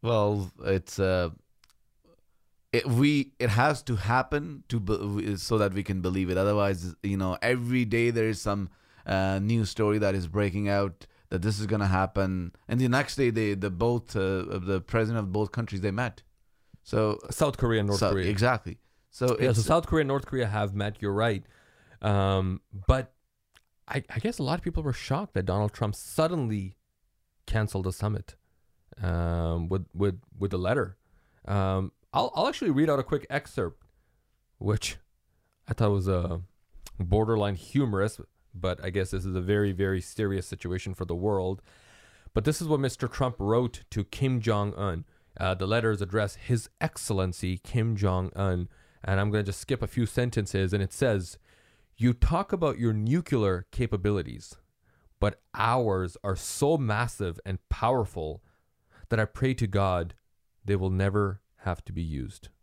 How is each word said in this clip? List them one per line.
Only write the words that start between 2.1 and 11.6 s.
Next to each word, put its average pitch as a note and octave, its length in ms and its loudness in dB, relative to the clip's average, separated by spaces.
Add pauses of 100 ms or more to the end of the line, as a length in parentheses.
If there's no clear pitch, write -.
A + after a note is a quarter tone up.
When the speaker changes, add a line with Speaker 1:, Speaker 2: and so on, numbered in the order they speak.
Speaker 1:
it, A#2+ 120 2
we, C#3 540 2
it A#2+ 100 0
has B2+ 340 2
to A#2+ 120 -2
happen C3 720 -2
to A#2 120 -2
be-, G2+ 580 -2
so A2 200 0
that G2+ 160 2
we G2 100 -4
can F#2+ 180 -2
believe F#2 280 0
it. F2+ 80 0
Otherwise, G2 640 0
you G2 160 -2
know, F#2 240 -2
every B2 440 0
day A#2 260 2
there A2+ 160 0
is A2 140 -4
some, G2+ 280 -2 (360)
uh, F#2+ 340 0
news G#2+ 300 2
story G#2+ 300 2
that G2+ 160 2
is F2+ 120 -2
breaking G2+ 400 0
out G2+ 400 0 (220)
that F#2 120 -2
this G2+ 180 0
is G#2+ 60 -4